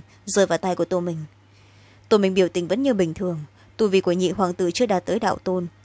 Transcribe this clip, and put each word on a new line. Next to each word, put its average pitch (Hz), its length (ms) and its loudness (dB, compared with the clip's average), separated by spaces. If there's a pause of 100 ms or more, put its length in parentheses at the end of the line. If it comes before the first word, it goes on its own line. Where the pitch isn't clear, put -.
(260)
rơi 196 200 2
vào 170 120 0
tai 180 180 -2
của 170 100 0
Tô 180 140 -2
Minh. 175 180 -6 (920)
Tô 220 80 6
Minh 190 160 2
biểu 185 140 4
tình 175 200 -2
vẫn 208 160 -2
như 269 100 2
bình 175 200 0
thường, 180 260 -6 (380)
tu 220 100 2
vi 190 140 4
của 180 100 2
nhị 180 180 2
hoàng 180 240 0
tử 180 180 -2
chưa 247 140 0
đạt 190 200 0
tới 185 140 -2
đạo 208 240 -2
tôn, 185 240 -2 (180)